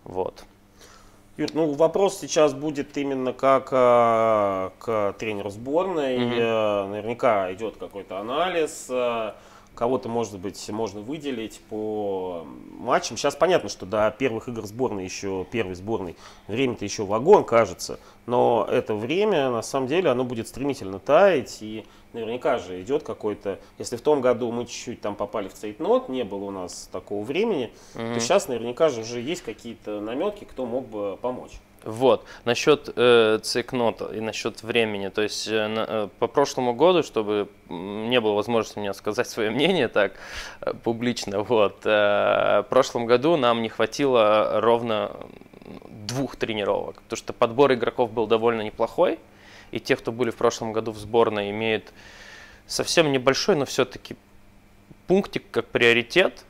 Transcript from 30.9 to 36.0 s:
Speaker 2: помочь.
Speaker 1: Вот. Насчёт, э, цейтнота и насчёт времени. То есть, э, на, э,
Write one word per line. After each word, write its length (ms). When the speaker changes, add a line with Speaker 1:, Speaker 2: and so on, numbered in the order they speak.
Speaker 2:
помочь. 320
Speaker 1:
Вот. 420
Насчёт, 500
э, 460
цейтнота 720
и 60
насчёт 420
времени. 480
То 140
есть, 240
э, 200
на, 220
э, 180